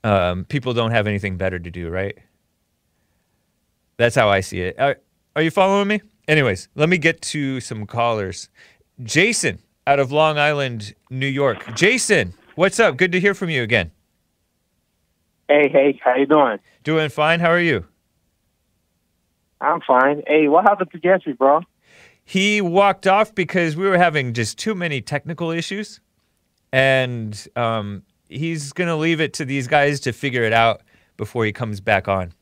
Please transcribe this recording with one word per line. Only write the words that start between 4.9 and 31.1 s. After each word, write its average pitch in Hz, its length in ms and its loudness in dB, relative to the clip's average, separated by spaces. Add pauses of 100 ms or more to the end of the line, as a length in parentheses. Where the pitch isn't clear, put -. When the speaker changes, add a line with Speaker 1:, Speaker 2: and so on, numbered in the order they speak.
Speaker 1:
are 156 60 0
you 160 80 0
following 196 380 2
me? 208 120 -2 (260)
Anyways, 131 480 0
let 151 140 0
me 180 80 2
get 160 260 0
to 135 380 -6
some 107 260 -10
callers. 110 640 -4 (540)
Jason 156 560 0 (280)
out 139 120 4
of 135 140 -2
Long 156 260 2
Island, 135 560 -2 (160)
New 131 160 -4
York. 131 480 -2
Jason, 180 580 2 (220)
what's 185 240 0
up? 180 180 2
Good 180 160 0
to 180 80 0
hear 196 140 2
from 180 160 -6
you 131 120 -2
again. 101 280 0 (1600)
Speaker 2:
Hey, 147 200 4
hey, 139 360 2
how 127 100 2
you 139 120 2
doing? 139 340 2 (240)
Speaker 1:
Doing 156 240 0
fine. 160 320 0
How 170 100 2
are 175 80 2
you? 139 260 0 (1800)
Speaker 2:
I'm 160 200 0
fine. 139 460 2
Hey, 151 220 4
what 170 160 4
happened 196 280 2
to 175 60 -18
Jesse, 185 340 0
bro? 139 280 2 (640)
Speaker 1:
He 208 360 0
walked 190 460 2
off 208 280 2
because 170 420 -2
we 190 120 -2
were 185 100 4
having 151 340 2
just 113 260 -4
too 220 160 -4
many 151 260 -4
technical 165 500 -6
issues. 190 500 -8 (720)
And, 127 720 0 (100)
um, 110 480 -4 (240)
he's 151 440 -8
gonna 170 240 -4
leave 160 240 0
it 151 140 -2
to 156 100 -8
these 131 220 -4
guys 143 340 2
to 120 120 -4
figure 123 320 -4
it 110 80 0
out 113 300 2 (340)